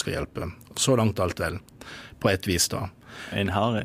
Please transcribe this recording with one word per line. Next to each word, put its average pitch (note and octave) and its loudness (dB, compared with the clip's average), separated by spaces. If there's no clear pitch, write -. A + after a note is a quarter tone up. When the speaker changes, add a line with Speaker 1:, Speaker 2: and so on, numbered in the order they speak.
Speaker 1:
skal - -2
hjelpe. - -6
Så C3 4
langt A2 4
alt F2 0
vel. E2 -2
På A2+ 4
et F#2+ 0
vis F2 2
da. F#2 -4
Speaker 2:
En G2+ 0
har, G#2+ 2